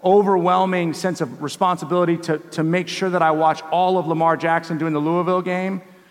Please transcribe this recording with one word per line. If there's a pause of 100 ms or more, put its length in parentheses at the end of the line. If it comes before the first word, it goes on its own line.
overwhelming
sense
of
responsibility
to,
to
make
sure
that
I
watch
all
of
Lamar
Jackson
doing
the
Louisville
game (280)